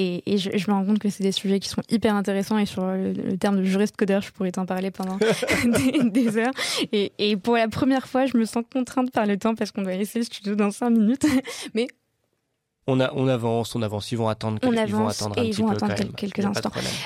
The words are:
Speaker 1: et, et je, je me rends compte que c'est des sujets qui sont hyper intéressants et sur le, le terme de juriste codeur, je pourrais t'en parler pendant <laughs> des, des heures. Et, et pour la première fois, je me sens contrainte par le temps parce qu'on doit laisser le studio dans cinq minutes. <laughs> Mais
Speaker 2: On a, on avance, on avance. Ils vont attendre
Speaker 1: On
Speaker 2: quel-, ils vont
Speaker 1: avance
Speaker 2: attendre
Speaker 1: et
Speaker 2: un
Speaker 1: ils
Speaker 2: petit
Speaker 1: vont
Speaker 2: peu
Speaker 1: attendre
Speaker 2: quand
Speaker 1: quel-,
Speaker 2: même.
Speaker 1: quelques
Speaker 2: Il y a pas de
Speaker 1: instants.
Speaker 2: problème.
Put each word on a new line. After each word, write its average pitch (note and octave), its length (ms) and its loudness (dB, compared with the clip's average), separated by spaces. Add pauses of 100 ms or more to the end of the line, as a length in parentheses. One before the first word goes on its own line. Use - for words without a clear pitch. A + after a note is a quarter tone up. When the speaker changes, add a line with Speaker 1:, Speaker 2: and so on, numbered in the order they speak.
(180)
Speaker 1:
et, - 160 -2
et G#3 40 2
je, F#3 180 -2
je G3+ 140 0
me G#3 60 2
rends G3 100 0
compte G#3 140 2
que G3+ 100 0
c'est F#3+ 140 -4
des F#3+ 80 2
sujets G3 280 0
qui - 100 -6
sont - 200 -4
hyper A3 260 2
intéressants G3 440 0
et G3+ 80 2
sur F#3 180 -4
le, F#3+ 280 -2
le G3 240 -2
terme G3+ 200 2
de F#3+ 60 2
juriste G3 340 2
codeur, G3 240 2
je - 100 -12
pourrais F#3 200 -4
t'en F#3 160 -4
parler F#3 240 -4
pendant F#3 260 -6
<laughs> G#3 480 2
des, B3+ 460 4
des A3+ 260 2
heures. A#3+ 160 0 (380)
Et, G3+ 260 0
et G#3 180 2
pour A#3 200 0
la A3+ 120 2
première C4 400 0
fois, C4 200 2
je A#3+ 100 0
me A3+ 80 4
sens A#3 260 -4
contrainte B3+ 400 -2
par A3+ 140 0
le G3+ 120 2
temps A3 180 0
parce G#3+ 160 -4
qu'on G#3 100 -6
doit F#3 160 -4
laisser G#3 220 -4
le A#3 60 -2
studio G3+ 300 -6
dans G#3 140 2
cinq A#3+ 220 0
minutes. A3+ 340 4 (240)
<laughs> - 240 -12
Mais A#3 140 0 (1000)
Speaker 2:
On C3 140 2
a, C3 160 2
on C3 120 2
avance, A#2 480 0
on A#2+ 60 0
avance. G#2 300 -4
Ils A#2+ 60 -2
vont A2+ 120 2
attendre G#2+ 340 -2
Speaker 1:
On B3+ 80 2
Speaker 2:
quel-, A3+ 160 0
ils G3+ 60 -4
vont G#3+ 80 0
Speaker 1:
avance G#3 200 0
Speaker 2:
attendre G#3 160 -4
Speaker 1:
et B3 40 0
Speaker 2:
un - 40 2
Speaker 1:
ils A3 60 0
Speaker 2:
petit G3+ 100 -2
Speaker 1:
vont A3 80 2
Speaker 2:
peu G#3 60 2
Speaker 1:
attendre G#3 160 0
Speaker 2:
quand G3+ 60 -2
Speaker 1:
quel-, G3+ 100 -2
Speaker 2:
même. - 80 -12
Speaker 1:
quelques G3 220 -6
Speaker 2:
Il G3+ 60 0
y - 20 0
a G3+ 40 0
pas G#3 40 -2
de G3+ 60 -2
Speaker 1:
instants. G#3+ 100 -4
Speaker 2:
problème. - 240 -4 (120)